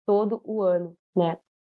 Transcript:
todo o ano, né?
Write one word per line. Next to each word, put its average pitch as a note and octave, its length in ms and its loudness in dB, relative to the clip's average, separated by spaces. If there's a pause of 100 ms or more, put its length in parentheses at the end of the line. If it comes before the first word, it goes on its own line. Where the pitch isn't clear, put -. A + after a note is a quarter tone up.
todo G#3 380 0
o A3 180 -4
ano, F3 340 0 (180)
né? E3+ 220 2 (340)